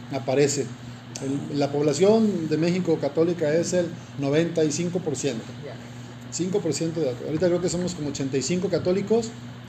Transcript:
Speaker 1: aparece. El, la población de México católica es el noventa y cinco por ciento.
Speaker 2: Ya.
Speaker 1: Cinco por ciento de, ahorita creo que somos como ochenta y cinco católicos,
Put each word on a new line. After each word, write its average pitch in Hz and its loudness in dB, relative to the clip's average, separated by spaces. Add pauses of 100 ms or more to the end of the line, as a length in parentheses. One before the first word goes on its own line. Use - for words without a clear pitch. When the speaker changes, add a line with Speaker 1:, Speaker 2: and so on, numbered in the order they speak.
(120)
Speaker 1:
aparece. 139 2 (840)
El, 147 -2
la 139 2
población 170 4
de 151 2
México 175 2
católica 160 2
es 165 2
el 180 2 (320)
noventa 160 2
y 156 2
cinco 170 -2
por 143 -4
ciento. 123 -4 (180)
Speaker 2:
Ya. 135 -12 (580)
Speaker 1:
Cinco 185 -2
por 165 0
ciento 165 -2
de, 147 2 (180)
ahorita 156 0
creo 175 2
que 180 0
somos 180 -2
como 147 -4
ochenta 139 -2
y 131 0
cinco 180 0
católicos, 190 0 (380)